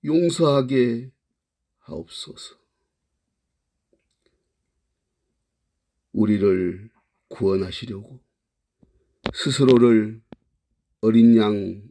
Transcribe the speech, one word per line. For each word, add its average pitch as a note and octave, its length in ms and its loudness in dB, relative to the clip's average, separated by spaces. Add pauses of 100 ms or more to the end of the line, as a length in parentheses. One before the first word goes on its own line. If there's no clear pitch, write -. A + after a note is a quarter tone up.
용서하게 C3+ 1040 -2 (680)
하옵소서. - 760 -18 (3500)
우리를 G2 760 -2 (380)
구원하시려고 G2 960 -8 (1080)
스스로를 A#2+ 880 2 (800)
어린 A2+ 360 6
양 G2+ 540 -4